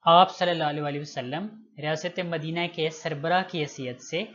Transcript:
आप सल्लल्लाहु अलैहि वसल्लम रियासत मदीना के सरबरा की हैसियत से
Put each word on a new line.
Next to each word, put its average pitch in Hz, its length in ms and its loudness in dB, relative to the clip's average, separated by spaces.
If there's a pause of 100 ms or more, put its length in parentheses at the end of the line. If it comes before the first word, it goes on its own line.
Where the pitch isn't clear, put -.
आप 175 340 10
सल्लल्लाहु 156 460 0
अलैहि 143 140 -4
वसल्लम 147 500 -6 (300)
रियासत 156 400 -4 (140)
मदीना 165 420 -2
के 160 140 0 (120)
सरबरा 165 400 0 (100)
की 170 80 -4
हैसियत 135 420 -6
से 190 340 -6